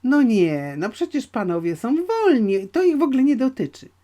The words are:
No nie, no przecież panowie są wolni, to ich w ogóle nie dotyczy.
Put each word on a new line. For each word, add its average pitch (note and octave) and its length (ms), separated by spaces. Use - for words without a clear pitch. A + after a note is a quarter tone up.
No C#4+ 180
nie, D#3+ 560
no F3+ 120
przecież E4+ 380
panowie E3+ 480
są A#3+ 200
wolni, B3 600
to E4+ 160
ich E4 140
w C#4 40
ogóle C4 220
nie C#4+ 120
dotyczy. B3+ 540